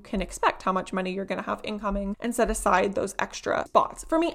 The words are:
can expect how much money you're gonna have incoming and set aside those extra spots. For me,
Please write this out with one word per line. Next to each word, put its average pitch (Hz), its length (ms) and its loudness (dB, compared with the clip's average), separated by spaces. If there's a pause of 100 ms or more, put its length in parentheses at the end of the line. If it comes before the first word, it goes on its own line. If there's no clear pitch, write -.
can 196 180 -2
expect - 420 -2
how 190 80 2
much 185 220 -2
money 185 180 -2
you're 196 140 -4
gonna 190 160 -4
have 208 240 -4
incoming 202 560 -4
and 233 120 -2
set 220 160 4
aside 190 440 2
those 196 260 -2
extra - 460 0
spots. - 420 2
For 320 120 4
me, 339 160 2